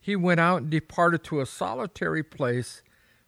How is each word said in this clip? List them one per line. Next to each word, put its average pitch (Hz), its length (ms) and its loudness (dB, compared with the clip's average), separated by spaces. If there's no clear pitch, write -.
he 202 140 -4
went 175 240 2
out 170 220 4
and 151 100 -4
departed 165 540 2
to 151 160 -4
a 131 60 -2
solitary 170 760 -4
place 123 600 -4